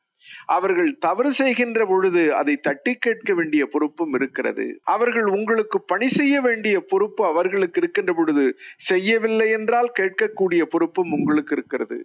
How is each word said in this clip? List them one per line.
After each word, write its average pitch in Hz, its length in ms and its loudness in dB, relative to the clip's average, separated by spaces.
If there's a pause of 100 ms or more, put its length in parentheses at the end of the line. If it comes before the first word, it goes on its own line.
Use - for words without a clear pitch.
(480)
அவர்கள் 180 500 0
தவறு 202 360 0
செய்கின்ற 240 520 0
பொழுது 185 360 2 (120)
அதை 143 260 0
தட்டி 147 360 -2
கேட்க 220 380 -2
வேண்டிய 151 320 0
பொறுப்பும் 151 500 -4
இருக்கிறது. 120 500 -4 (200)
அவர்கள் 226 420 0
உங்களுக்கு 214 580 0
பணி 202 240 0
செய்ய 285 320 2
வேண்டிய 220 400 0
பொறுப்பு 202 440 0
அவர்களுக்கு 180 540 0
இருக்கின்ற 180 340 0
பொழுது, 156 320 2 (360)
செய்யவில்லை 220 720 2
என்றால் 240 440 0
கேட்கக்கூடிய 190 720 0
பொறுப்பும் 165 480 -2
உங்களுக்கு 147 420 0
இருக்கிறது. 123 500 -6